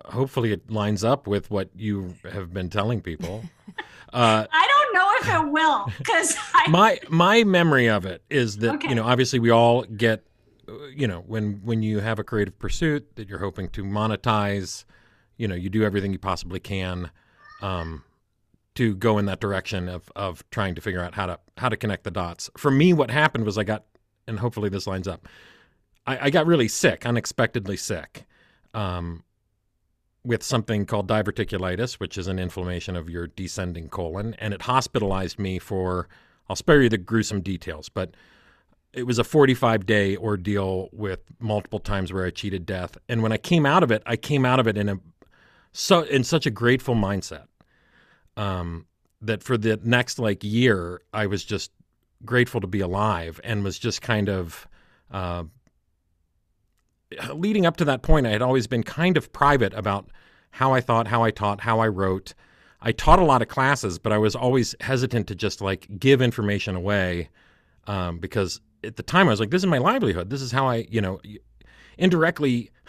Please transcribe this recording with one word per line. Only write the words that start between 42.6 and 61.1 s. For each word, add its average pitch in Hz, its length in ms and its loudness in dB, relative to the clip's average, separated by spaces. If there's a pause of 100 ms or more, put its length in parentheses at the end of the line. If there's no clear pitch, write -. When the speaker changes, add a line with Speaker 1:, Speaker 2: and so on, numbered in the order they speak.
Speaker 1:
death. 90 320 -8 (100)
And 113 140 0
when 110 120 2
I 110 40 0
came 160 300 2
out 170 160 6
of 123 80 2
it, 107 160 2
I 120 80 -2
came 135 300 0
out 127 140 4
of 117 80 4
it 104 120 0
in 101 100 0
a, 95 100 -4 (720)
so, - 280 4
in 139 220 0
such 151 240 0
a - 20 0
grateful 120 460 2
mindset, 98 500 -2 (920)
um, 87 520 -6 (340)
that 107 220 -4
for 123 160 0
the 107 240 0
next, 120 340 0
like, 107 260 -2
year, 101 600 2 (100)
I 104 140 -2
was 95 160 -4
just - 260 -8 (560)
grateful 120 360 2
to 98 60 -6
be 95 120 -4
alive 90 640 -2
and 104 200 -4
was 95 140 -6
just - 240 -4
kind 104 260 0
of, 92 400 -6 (440)
uh, 87 320 -6 (1900)
leading 190 320 2
up 165 100 0
to 165 80 2
that 135 160 0
point, 156 240 6
I 110 60 2
had 107 100 2
always 127 240 2
been 117 160 -2
kind 170 340 0
of - 160 -2
private 139 440 4
about 101 340 -2 (400)
how 131 240 0
I 131 80 2
thought, 113 260 0
how 113 160 2